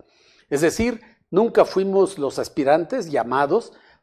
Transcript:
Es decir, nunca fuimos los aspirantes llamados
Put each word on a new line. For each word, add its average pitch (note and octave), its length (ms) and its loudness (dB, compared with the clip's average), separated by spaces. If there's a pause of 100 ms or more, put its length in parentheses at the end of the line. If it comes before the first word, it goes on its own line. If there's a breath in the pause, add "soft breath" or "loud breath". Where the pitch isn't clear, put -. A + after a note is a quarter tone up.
(480 soft breath)
Es C#3+ 140 -2
decir, A3+ 380 0 (300 soft breath)
nunca G#3 340 4
fuimos F#3+ 540 0
los C#3 200 -4
aspirantes D#3+ 720 -2
llamados C#3 600 0 (300 soft breath)